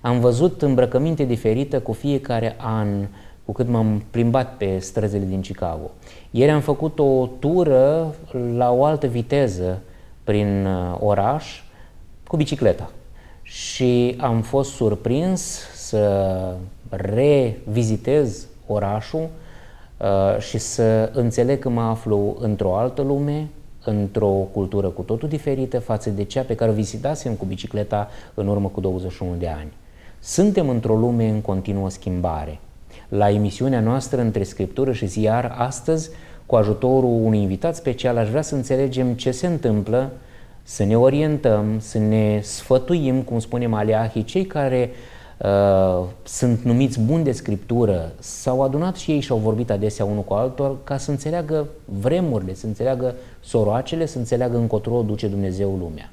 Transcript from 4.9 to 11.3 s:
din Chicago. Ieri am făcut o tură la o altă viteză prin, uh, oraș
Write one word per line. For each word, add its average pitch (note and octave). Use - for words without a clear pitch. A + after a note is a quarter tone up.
din F#2+
Chicago. E2
Ieri C3
am D3+
făcut D3+
o C3
tură D3+
la A#2+
o B2+
altă D3
viteză A2+
prin, G2+
uh, F2+
oraș G#2